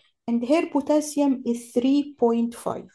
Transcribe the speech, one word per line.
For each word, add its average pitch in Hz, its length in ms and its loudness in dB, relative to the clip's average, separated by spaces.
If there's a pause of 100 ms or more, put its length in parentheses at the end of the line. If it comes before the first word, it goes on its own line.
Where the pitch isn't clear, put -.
(280)
and 233 220 0
her 330 140 4 (100)
potassium 285 580 2 (140)
is 233 260 -4
three 277 520 0
point 233 300 0
five. - 400 -8